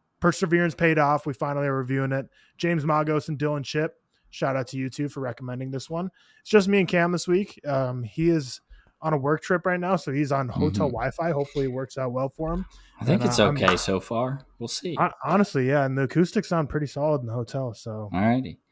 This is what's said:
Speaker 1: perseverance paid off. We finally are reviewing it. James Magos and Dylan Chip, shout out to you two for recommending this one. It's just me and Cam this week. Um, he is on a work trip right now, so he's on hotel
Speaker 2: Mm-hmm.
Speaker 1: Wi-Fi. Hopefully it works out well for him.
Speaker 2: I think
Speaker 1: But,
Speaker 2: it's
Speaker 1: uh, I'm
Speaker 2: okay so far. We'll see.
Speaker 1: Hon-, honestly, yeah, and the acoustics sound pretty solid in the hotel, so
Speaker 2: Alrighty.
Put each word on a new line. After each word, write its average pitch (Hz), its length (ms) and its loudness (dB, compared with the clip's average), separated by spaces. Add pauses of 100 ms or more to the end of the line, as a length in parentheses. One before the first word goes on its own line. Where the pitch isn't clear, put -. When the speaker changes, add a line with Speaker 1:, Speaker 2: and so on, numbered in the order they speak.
(200)
Speaker 1:
perseverance 175 520 2
paid 160 280 2
off. 143 260 2
We 147 80 -4
finally 143 320 -2
are 135 100 0
reviewing 135 360 -2
it. 135 160 -4 (280)
James 170 280 0
Magos 151 440 0
and 160 80 -4
Dylan 147 280 -2
Chip, 156 320 -4 (340)
shout 139 240 -2
out 131 140 -4
to - 80 -10
you 131 120 -4
two 143 200 -6
for 139 100 -14
recommending 127 540 -8
this 135 180 -8
one. 175 220 -6 (300)
It's - 80 -14
just 202 180 6
me 202 100 6
and 185 80 4
Cam 175 240 2
this 175 160 -2
week. 185 400 0
Um, 131 380 -2
he 160 260 0
is 151 300 0 (400)
on 156 140 -2
a - 20 4
work 143 260 0
trip 180 240 0
right 180 140 0
now, 180 160 0
so 156 160 -4
he's 139 180 0
on 139 180 0
hotel 151 380 0
Speaker 2:
Mm-hmm. 123 80 -2
Speaker 1:
Wi-Fi. 131 380 -2
Hopefully 143 320 -2
it 131 80 -2
works 131 260 -8
out 131 140 -4
well 127 160 -2
for 160 240 -6
him. 185 120 -4 (360)
Speaker 2:
I 113 40 -8
think 160 180 4
Speaker 1:
But, 131 80 2
Speaker 2:
it's 113 100 4
Speaker 1:
uh, 104 80 6
I'm 117 80 0
Speaker 2:
okay 95 200 4
so 95 220 0
far. 127 480 -4 (140)
We'll 117 80 -8
see. - 260 -6
Speaker 1:
Hon-, 165 160 0 (140)
honestly, 151 420 2
yeah, 139 200 2
and 135 120 -2
the 139 40 2
acoustics 170 440 0
sound 160 220 0
pretty 151 180 -4
solid 147 360 0
in 117 40 -8
the 110 60 -6
hotel, 123 420 -6
so 107 400 -10
Speaker 2:
Alrighty. 113 440 2 (140)